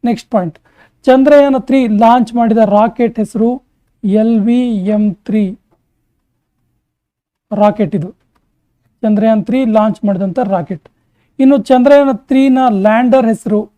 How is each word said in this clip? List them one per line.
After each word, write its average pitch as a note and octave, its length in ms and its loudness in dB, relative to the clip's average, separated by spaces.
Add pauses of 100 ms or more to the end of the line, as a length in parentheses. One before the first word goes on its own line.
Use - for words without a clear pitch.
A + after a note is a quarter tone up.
ನೆಕ್ಸ್ಟ್ A#3+ 260 -6
ಪಾಯಿಂಟ್, F3+ 280 -4 (440)
ಚಂದ್ರಯಾನ C#4 560 4
ತ್ರೀ C4 280 0
ಲಾಂಚ್ A3+ 480 2
ಮಾಡಿದ A#3 240 0
ರಾಕೆಟ್ A3+ 600 0
ಹೆಸರು A3+ 440 -4 (420)
ಎಲ್ A3 360 0
ವಿ A#3+ 300 0
ಎಂ G#3+ 440 -2
ತ್ರೀ G3+ 440 -4 (1900)
ರಾಕೆಟ್. G#3 420 -2
ಇದು F3+ 160 -6 (920)
ಚಂದ್ರಯಾನ್ A3 440 0
ತ್ರೀ C4 180 -2
ಲಾಂಚ್ G#3+ 400 -2
ಮಾಡಿದಂಥ F#3+ 340 -4
ರಾಕೆಟ್. F#3+ 500 -6 (500)
ಇನ್ನು C4+ 200 2
ಚಂದ್ರಯಾನ C#4 560 2
ತ್ರೀನ C4 440 0 (100)
ಲ್ಯಾಂಡರ್ A3+ 580 0
ಹೆಸರು G#3+ 520 -4